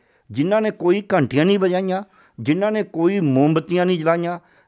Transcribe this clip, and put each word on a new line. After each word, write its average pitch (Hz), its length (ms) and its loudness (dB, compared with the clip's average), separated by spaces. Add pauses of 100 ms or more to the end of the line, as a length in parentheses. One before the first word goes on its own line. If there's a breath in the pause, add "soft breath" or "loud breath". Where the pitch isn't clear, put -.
(320)
ਜਿਨ੍ਹਾਂ 175 300 0
ਨੇ 214 100 -2
ਕੋਈ 196 320 0 (100)
ਘੰਟੀਆਂ 143 320 2
ਨਹੀਂ 202 140 2
ਵਜਾਈਆਂ, 185 440 -2 (360 soft breath)
ਜਿਨ੍ਹਾਂ 175 320 -2
ਨੇ 214 120 -2
ਕੋਈ 180 360 -2
ਮੋਮਬੱਤੀਆਂ 160 680 2
ਨਹੀਂ 180 140 0
ਜਲਾਈਆਂ, 170 400 -2 (280 soft breath)